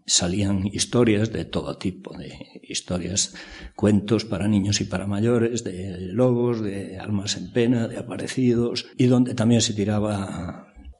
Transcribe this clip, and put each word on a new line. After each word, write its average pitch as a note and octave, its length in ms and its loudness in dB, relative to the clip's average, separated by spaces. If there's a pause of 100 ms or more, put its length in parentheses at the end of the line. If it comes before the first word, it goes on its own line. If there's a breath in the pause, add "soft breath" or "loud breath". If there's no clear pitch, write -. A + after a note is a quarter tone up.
salían G2 640 0
historias A2 680 2
de F2+ 120 -4
todo D2 340 -6
tipo, - 400 -8
de - 140 -14 (360)
historias, - 680 -4 (420 loud breath)
cuentos G#2 480 4
para G2 240 -2
niños G#2 320 2
y - 40 -2
para F#2+ 220 -4
mayores, A2+ 560 2
de F#2 340 -8 (160)
lobos, A#2+ 480 2
de G2 380 -6
almas G2+ 380 -4
en F2+ 160 -10
pena, A#2 340 2
de - 120 -8
aparecidos, A#2+ 880 0 (120)
y B2+ 80 6
donde B2 280 4
también A2+ 260 4
se G#2+ 140 0
tiraba, G2+ 1000 -4 (260)